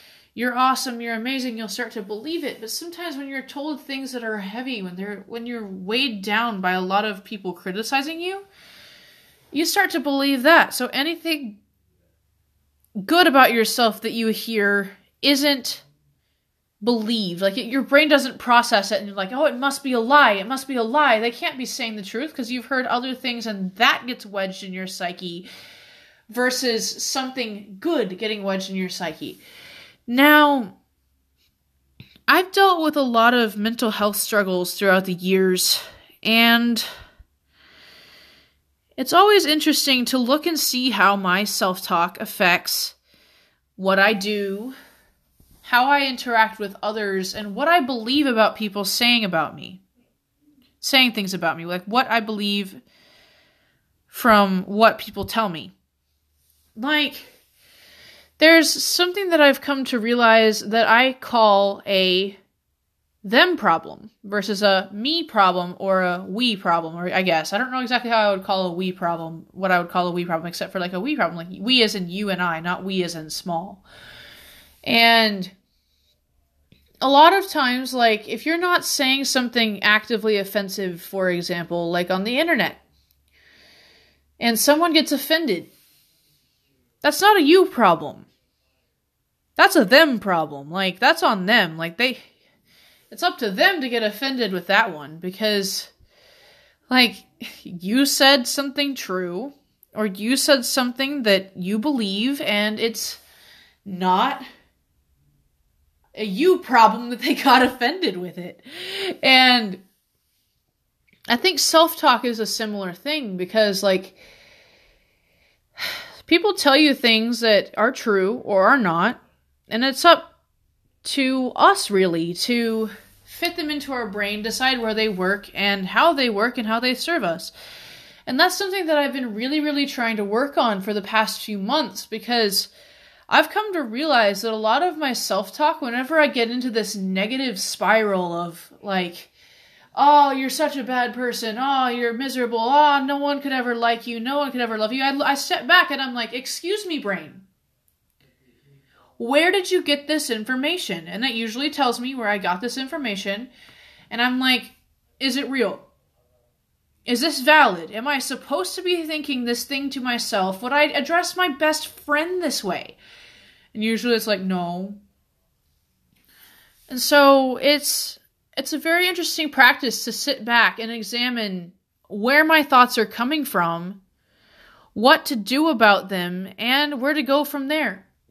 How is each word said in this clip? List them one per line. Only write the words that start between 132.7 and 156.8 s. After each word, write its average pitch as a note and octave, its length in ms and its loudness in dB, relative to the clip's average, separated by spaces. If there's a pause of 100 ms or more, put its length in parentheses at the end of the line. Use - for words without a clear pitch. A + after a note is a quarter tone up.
I've D#4 220 4
come G#4 220 -2
to E4+ 100 -2
realize A3+ 600 0
that A3+ 100 -4
a A3 40 -4
lot A3 260 0
of F4 160 -2
my C#4 140 -2
self-talk, D4 680 -2
whenever C4 380 -2
I D4+ 80 6
get A#3 240 0
into B3 200 -4
this G#3+ 240 -4
negative G#3 640 -4
spiral G3 720 0
of, E3+ 400 -8 (100)
like, F#3 480 -6 (640)
"Oh, C#4+ 380 6
you're C4 180 -2
such C#4+ 260 -2
a C4 80 -6
bad A#3+ 300 -2
person. A#3 440 -6
Oh, C4 300 0
you're A#3+ 240 -2
miserable. A#3+ 480 -2
Oh, C#4 440 4
no C#4+ 120 -2
one C#4+ 240 -2
could C#4 120 -6
ever B3 220 -2
like A#3 320 0
you. A#3 140 -8
No B3+ 180 -4
one C#4+ 140 -2
could B3 80 -4
ever A3+ 160 -4
love G#3+ 160 -2
you." C4+ 100 -4
I, C#4 140 -2 (140)
I C#4+ 40 2
step C#4+ 320 -4
back F4 240 4
and C4+ 120 -4
I'm B3+ 100 -6
like, A#3 220 -8
"Excuse F4+ 520 -8
me, D#4+ 120 -6
brain. E3 440 -8 (1700)
Where D4 360 2
did F#4+ 180 0
you F4+ 120 2
get C#4+ 240 -2
this D4+ 240 -2
information?" B3 760 -4
And F#3+ 180 -8
it C4 80 -2
usually A3+ 380 -4
tells B3 300 -2
me C4 140 -8
where A#3 140 -6
I G#3 100 0
got F#3 220 -2
this A#3+ 180 -6
information. A#3+ 680 -6 (640)
And A3 100 -10
I'm B3+ 200 -2
like, B3+ 320 -2 (460)
"Is C4 180 -2
it B3+ 140 -6
real? B3 360 -4 (1200)